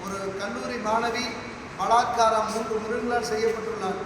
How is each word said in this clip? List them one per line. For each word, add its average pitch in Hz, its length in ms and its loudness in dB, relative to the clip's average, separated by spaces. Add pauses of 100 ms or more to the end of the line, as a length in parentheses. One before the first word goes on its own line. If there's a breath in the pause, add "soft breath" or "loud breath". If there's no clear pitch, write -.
ஒரு 190 140 -6 (200)
கல்லூரி 240 480 -4
மாணவி 226 400 0 (520)
பலாத்காரம் 220 760 4
மூன்று 226 280 -2
மிருகங்களால் 233 520 0
செய்யப்பட்டுள்ளார். 214 760 0